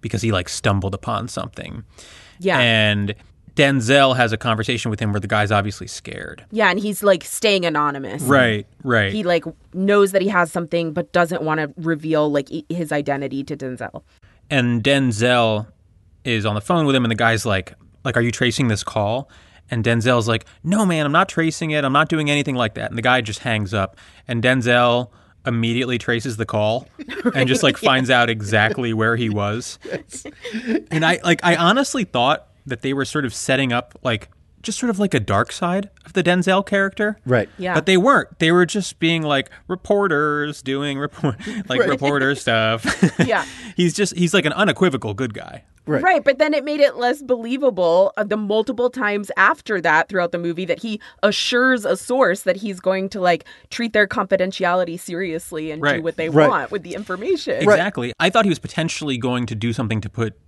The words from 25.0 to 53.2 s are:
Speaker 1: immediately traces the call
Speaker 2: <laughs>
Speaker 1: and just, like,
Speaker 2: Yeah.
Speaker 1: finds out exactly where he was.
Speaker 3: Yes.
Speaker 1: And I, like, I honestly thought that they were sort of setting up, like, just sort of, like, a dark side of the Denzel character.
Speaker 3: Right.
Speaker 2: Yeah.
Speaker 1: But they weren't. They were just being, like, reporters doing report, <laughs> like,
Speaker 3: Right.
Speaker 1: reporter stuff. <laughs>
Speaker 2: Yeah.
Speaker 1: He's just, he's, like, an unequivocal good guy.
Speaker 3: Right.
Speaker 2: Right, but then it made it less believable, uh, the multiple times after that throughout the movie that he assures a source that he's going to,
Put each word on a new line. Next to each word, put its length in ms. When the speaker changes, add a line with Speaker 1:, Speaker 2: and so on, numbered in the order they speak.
Speaker 1:
immediately 500
traces 400
the 80
call 420
Speaker 2:
<laughs> 360
Speaker 1:
and 120
just, 160
like, 180
Speaker 2:
Yeah. 80
Speaker 1:
finds 220
out 180
exactly 640
where 220
he 140
was. 560
Speaker 3:
Yes. 400
Speaker 1:
And 140
I, 180
like, 200
I 120
honestly 480
thought 440
that 160
they 100
were 120
sort 200
of 80
setting 400
up, 300
like, 260
just 160
sort 100
of, 80
like, 160
a 60
dark 320
side 380
of 80
the 100
Denzel 420
character. 600
Speaker 3:
Right. 220
Speaker 2:
Yeah. 160
Speaker 1:
But 100
they 120
weren't. 420
They 120
were 140
just 340
being, 220
like, 280
reporters 960
doing 340
report, 380
<laughs> 220
like, 120
Speaker 3:
Right. 80
Speaker 1:
reporter 460
stuff. 480
<laughs> 60
Speaker 2:
Yeah. 200
Speaker 1:
He's 160
just, 220
he's, 180
like, 120
an 80
unequivocal 600
good 220
guy. 280
Speaker 3:
Right. 140
Speaker 2:
Right, 220
but 160
then 160
it 80
made 160
it 160
less 260
believable, 960
uh, 60
the 140
multiple 520
times 480
after 440
that 280
throughout 220
the 80
movie 260
that 140
he 200
assures 640
a 100
source 460
that 140
he's 240
going 300
to, 120